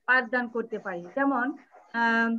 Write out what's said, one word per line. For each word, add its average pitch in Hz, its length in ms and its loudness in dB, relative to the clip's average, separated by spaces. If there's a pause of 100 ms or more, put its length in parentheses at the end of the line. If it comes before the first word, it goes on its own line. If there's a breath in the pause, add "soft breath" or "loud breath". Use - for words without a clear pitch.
পাঠদান 247 420 2
করতে 226 300 -6
পারি। 185 240 -8 (140)
যেমন, 269 300 2 (460)
আম, 226 460 2